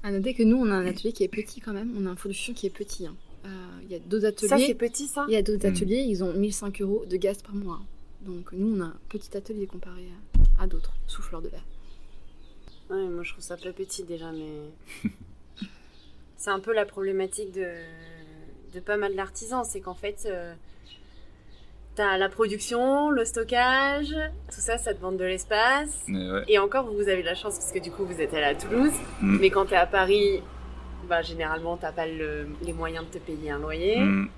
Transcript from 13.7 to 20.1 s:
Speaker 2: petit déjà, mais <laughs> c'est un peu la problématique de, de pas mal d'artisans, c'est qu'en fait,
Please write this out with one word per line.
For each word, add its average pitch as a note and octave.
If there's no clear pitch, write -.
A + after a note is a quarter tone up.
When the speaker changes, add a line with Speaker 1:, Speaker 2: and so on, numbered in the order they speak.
Speaker 2:
petit F#3+
déjà, E3
mais D#3
<laughs> -
c'est -
un F#3+
peu G#3+
la G#3+
problématique F#3+
de, F3+
de F3+
pas G#3
mal G3+
d'artisans, A3
c'est G3
qu'en F#3
fait, G3+